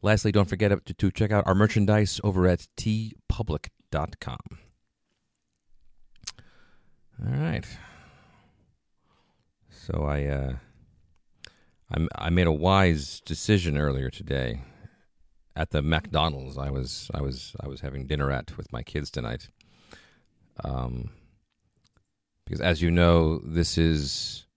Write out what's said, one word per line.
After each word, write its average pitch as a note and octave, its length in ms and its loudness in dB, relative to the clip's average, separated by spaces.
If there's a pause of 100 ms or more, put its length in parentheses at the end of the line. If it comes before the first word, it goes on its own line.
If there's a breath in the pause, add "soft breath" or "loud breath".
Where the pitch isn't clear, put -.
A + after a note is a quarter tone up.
Lastly, G#2 300 2
don't G2+ 160 6
forget G2+ 380 0
to, - 80 -10
to - 160 2
check G#2 220 0
out G#2 160 2
our F#2+ 80 4
merchandise G#2+ 680 4
over F#2 220 4
at F2+ 220 2 (100)
T A2 360 -4 (140)
public - 440 -6 (180)
dot - 300 -4
com. - 180 -10 (3000 soft breath)
All A#2 80 -4
right. D3+ 320 -4 (2000 loud breath)
So - 320 -6
I, D2 220 -2
uh, C#2 280 -4 (1400 loud breath)
I, D#2+ 240 -2
I - 140 -6
made F2 160 4
a E2 60 4
wise E2 720 2
decision E2+ 580 0
earlier C2+ 320 -2
today B1+ 500 -6 (960 loud breath)
at D#2+ 160 -4
the D2+ 100 0
McDonald's D2+ 800 -2
I C#2 100 -4
was, C2 420 -6
I - 100 -4
was, C2 400 -8
I - 60 -8
was C2+ 140 -12
having C2+ 240 -8
dinner C#2 260 -2
at C2+ 260 -6
with C2+ 140 -12
my A#1+ 120 -8
kids D2 260 -8
tonight. A#1 400 -8 (1120 loud breath)
Um, B1 460 -6 (1400 soft breath)
because - 160 -4
as F2 220 4
you E2+ 80 4
know, E2+ 480 6
this E2 360 0
is D#2 680 0 (120)